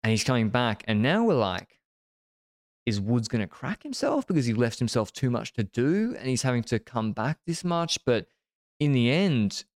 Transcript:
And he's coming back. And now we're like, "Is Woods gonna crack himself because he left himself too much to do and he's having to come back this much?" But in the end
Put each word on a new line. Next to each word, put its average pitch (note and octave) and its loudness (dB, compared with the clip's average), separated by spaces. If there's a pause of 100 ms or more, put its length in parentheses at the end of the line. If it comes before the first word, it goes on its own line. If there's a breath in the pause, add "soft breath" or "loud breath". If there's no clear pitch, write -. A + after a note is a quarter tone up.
And A2 2
he's A2 2
coming A#2 2
back. A#2 0
And G#2+ 2
now E3+ 2
we're A3+ 2
like, F#2+ -2 (1040)
"Is G#2 0
Woods A2+ 0
gonna G#2+ -2
crack - -8
himself C#4 -2
because D3+ 2
he A#2+ 2
left A#2 0
himself A2+ -2
too - -2
much A#2 -4
to A#2 -2
do F3 0
and B2+ -8
he's C3 0
having B2 0
to A2+ -2
come A2 -4
back B2 -4
this E3 -6
much?" E3+ -2
But A#2 0 (520)
in D3 2
the A#2+ 4
end C#3 2 (160)